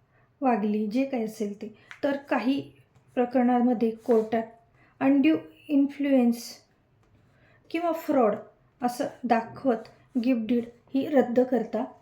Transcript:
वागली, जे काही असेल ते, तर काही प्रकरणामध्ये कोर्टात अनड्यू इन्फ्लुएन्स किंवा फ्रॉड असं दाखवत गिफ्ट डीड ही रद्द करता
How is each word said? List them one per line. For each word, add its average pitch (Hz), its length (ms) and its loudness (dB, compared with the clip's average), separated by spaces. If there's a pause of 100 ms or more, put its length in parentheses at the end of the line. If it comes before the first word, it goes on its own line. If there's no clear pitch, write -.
(420)
वागली, 214 460 0
जे 254 180 -2
काही 247 180 -4
असेल 208 380 -8
ते, 208 120 -14 (300)
तर 285 140 0 (120)
काही 262 320 0 (560)
प्रकरणामध्ये 240 720 2 (160)
कोर्टात 226 380 0 (580)
अनड्यू 285 360 4 (320)
इन्फ्लुएन्स 277 720 2 (1300)
किंवा 339 220 -2
फ्रॉड 262 420 2 (460)
असं 247 260 -4 (160)
दाखवत 226 680 -2 (280)
गिफ्ट 226 300 0
डीड 240 180 0 (280)
ही 269 160 -2
रद्द 247 320 2
करता 233 420 -2 (180)